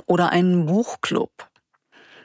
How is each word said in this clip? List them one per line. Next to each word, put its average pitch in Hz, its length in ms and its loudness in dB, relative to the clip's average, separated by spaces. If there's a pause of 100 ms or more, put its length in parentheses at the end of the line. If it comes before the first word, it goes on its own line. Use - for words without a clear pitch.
oder 175 240 2
einem 180 380 2
Buchclub. - 840 -4 (760)